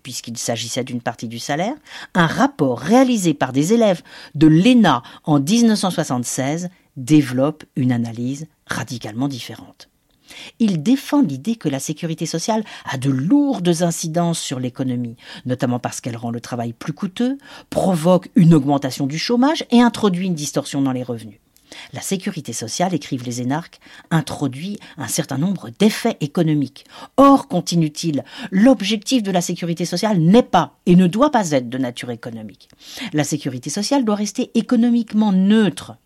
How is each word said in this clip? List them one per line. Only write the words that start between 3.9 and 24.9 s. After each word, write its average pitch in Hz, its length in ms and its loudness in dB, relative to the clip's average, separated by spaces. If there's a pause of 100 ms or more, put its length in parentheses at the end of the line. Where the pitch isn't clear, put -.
de 156 140 6
l'ena 175 560 6 (220)
en 151 120 4
dix-neuf 214 400 4
cent 185 140 -2
soixante-seize 147 800 -4 (280)
développe 135 680 2 (100)
une 127 160 2
analyse 120 560 -4 (180)
radicalement 117 640 -6
différente. - 600 -14 (680)
Il 196 240 0
défend 269 400 0
l'idée 170 340 -2
que 156 140 -4
la 135 100 -4
sécurité 160 460 -6
sociale 214 380 -4 (200)
a 135 140 -8
de 135 140 0
lourdes 180 720 0
incidences 170 560 -2
sur 127 200 -8
l'économie, 123 580 -6 (280)
notamment 127 320 -2
parce - 240 -8
qu'elle 113 160 -8
rend 117 140 -8
le 117 100 -8
travail 117 320 -8
plus - 200 -10
coûteux, 247 440 -4 (320)
provoque 175 680 0
une 165 200 8
augmentation 139 500 0
du 151 140 -4
chômage 262 500 0
et 240 120 6
introduit 202 440 0
une 185 80 -2
distorsion 147 480 -4
dans 135 100 0
les 123 120 -4
revenus. 110 360 -10 (540)
La - 80 -10
sécurité 180 520 -6
sociale, 175 420 -4
écrivent 131 280 -6
les 123 180 -8
énarques, 139 380 -6 (300)
introduit 156 680 -4 (180)